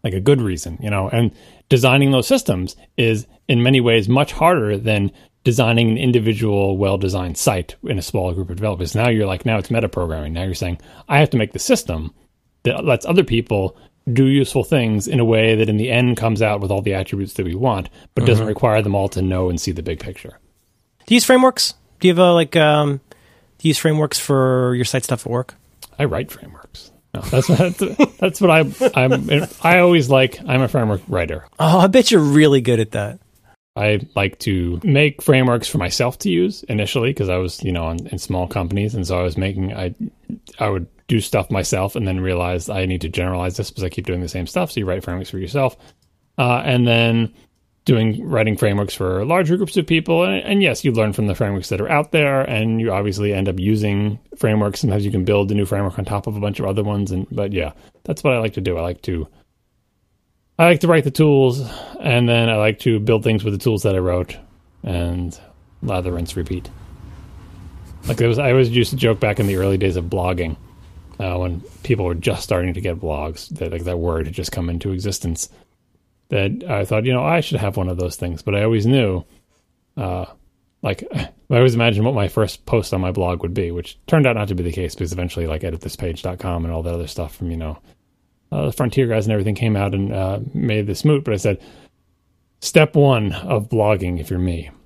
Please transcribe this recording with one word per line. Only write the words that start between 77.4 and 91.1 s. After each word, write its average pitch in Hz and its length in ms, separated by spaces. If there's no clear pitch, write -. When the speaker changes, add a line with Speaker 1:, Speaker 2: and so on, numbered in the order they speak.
Speaker 1:
should 131 200
have 101 160
one 92 120
of 87 80
those 90 200
things. 87 260
But 101 140
I 104 80
always 110 200
knew, 110 400
uh, 90 280
like, - 260
<laughs> - 60
I 156 160
always 123 260
imagined 113 280
what 131 120
my 101 100
first - 400
post - 260
on 95 80
my 92 120
blog 90 300
would 90 120
be, 90 160
which 85 260
turned 151 180
out 120 80
not 104 140
to 95 80
be 87 80
the 85 80
case, 87 240
because 85 160
eventually, 87 340
like, 78 160
edit 80 200
this - 120
page 82 280
dot 92 180
com 87 240
and 82 100
all 82 80
that 85 120
other 85 120
stuff 78 300
from, 85 160
you 82 40
know, 80 220
uh, 147 140
the 135 80
Frontier 127 340
guys 110 200
and 110 60
everything 104 220
came 107 220
out 101 180
and, 98 160
uh, 98 280
made 107 320
this - 180
moot. 147 180